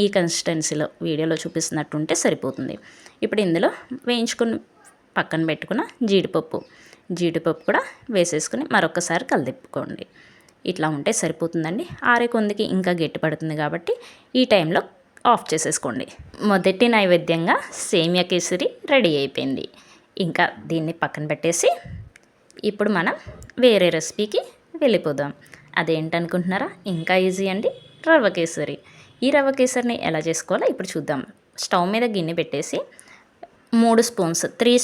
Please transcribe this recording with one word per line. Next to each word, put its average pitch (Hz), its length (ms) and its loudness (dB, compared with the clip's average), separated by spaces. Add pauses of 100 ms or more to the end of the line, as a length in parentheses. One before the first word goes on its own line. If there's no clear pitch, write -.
ఈ 202 40 6 (120)
కన్సిస్టెన్సీలో 160 680 -2 (180)
వీడియోలో 160 360 0
చూపిస్తున్నట్టు 160 580 -6
ఉంటే 160 140 -2 (100)
సరిపోతుంది. 135 520 -2 (480)
ఇప్పుడు 208 220 0
ఇందులో 180 240 2 (380)
వేయించుకుని 233 480 0 (640)
పక్కన 165 320 0
పెట్టుకున్న 196 320 -4 (280)
జీడిపప్పు, 165 480 0 (600)
జీడిపప్పు 165 500 0
కూడా 453 140 2 (340)
వేసేసుకుని 175 480 0 (100)
మరొకసారి 170 580 0
కలిదిప్పుకోండి. - 720 -4 (640)
ఇట్లా 156 160 -2 (100)
ఉంటే 143 240 0
సరిపోతుందండి. 170 640 -4 (260)
ఆరే 240 240 4
కొందికి 208 300 0 (100)
ఇంకా 180 260 2
గట్టి 156 240 -2
పడుతుంది 156 360 -2
కాబట్టి 160 320 -2 (480)
ఈ - 20 6 (100)
టైంలో 170 280 4 (520)
ఆఫ్ - 180 2
చేసేసుకోండి. 147 560 -2 (440)
మొదటి 190 440 4
నైవేద్యంగా 180 640 4 (320)
సేమియా 175 420 2
కేసరి 180 380 0 (240)
రెడీ 226 180 6 (100)
అయిపోయింది. 135 440 -4 (600)
ఇంకా 165 220 2 (240)
దీన్ని 165 320 -2
పక్కన 151 300 -4
పెట్టేసి 165 380 0 (1000)
ఇప్పుడు 208 260 -2
మనం 196 180 0 (520)
వేరే 190 300 6
రెసిపీకి 208 460 -4 (400)
వెళ్ళిపోదాం. 147 480 2 (520)
అదేంటనుకుంటున్నారా? 170 880 -2 (240)
ఇంకా 170 220 0 (120)
ఈజీ 190 260 -2
అండి, 226 180 -2 (360)
రవ్వ 285 200 6 (100)
కేసరి. 151 400 -4 (460)
ఈ 269 120 2
రవ్వ 269 140 4 (100)
కేసరిని 247 380 0 (100)
ఎలా 160 120 0 (100)
చేసుకోవాలో 220 420 -2
ఇప్పుడు - 220 -8
చూద్దాం. 147 260 -4 (440)
స్టవ్ 175 300 2
మీద 233 100 0 (120)
గిన్నె 165 240 -2
పెట్టేసి 156 380 -4 (1040)
మూడు 226 260 6
స్పూన్స్, 170 380 -2 (140)
త్రీ 240 220 6